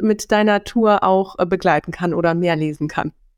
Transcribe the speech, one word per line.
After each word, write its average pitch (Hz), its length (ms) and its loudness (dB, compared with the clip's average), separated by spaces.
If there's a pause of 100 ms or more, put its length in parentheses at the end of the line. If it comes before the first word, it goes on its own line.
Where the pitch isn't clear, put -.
mit 214 280 0
deiner 208 340 2
Tour 214 380 2
auch, 190 360 0
äh, 185 80 -8
begleiten 175 460 -2
kann 175 200 -4
oder 170 220 0
mehr 170 220 0
lesen 151 320 -4
kann. - 240 -4 (260)